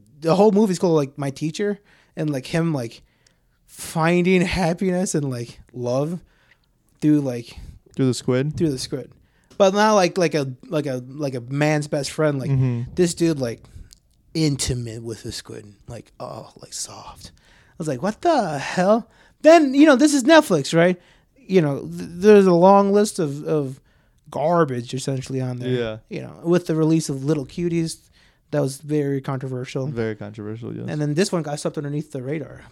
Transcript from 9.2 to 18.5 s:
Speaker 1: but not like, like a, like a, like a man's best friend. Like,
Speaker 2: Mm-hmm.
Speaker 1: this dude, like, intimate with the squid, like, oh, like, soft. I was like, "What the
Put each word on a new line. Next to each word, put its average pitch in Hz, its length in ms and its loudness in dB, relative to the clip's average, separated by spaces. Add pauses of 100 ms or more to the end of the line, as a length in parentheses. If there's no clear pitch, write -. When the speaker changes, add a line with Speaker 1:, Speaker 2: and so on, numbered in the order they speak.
Speaker 1:
but 190 160 4
not 214 220 4
like, 180 220 2
like 165 180 0
a, 139 180 -2 (140)
like 151 180 -4
a, 127 220 -6
like 139 280 -8
a 123 60 -6
man's 147 460 -2
best 143 240 -6
friend. 151 280 -2
Like, 127 120 -4
Speaker 2:
Mm-hmm. 127 440 -2
Speaker 1:
this 175 200 0
dude, 165 240 0
like, 117 240 -6 (720)
intimate 127 680 -4
with 113 200 -12
the 113 80 -10
squid, 107 420 -16 (140)
like, - 320 -18
oh, 127 320 -14 (100)
like, - 120 -20
soft. - 580 -16 (400)
I - 80 -20
was 156 80 -8
like, 127 140 -6
"What 202 200 -6
the 214 380 0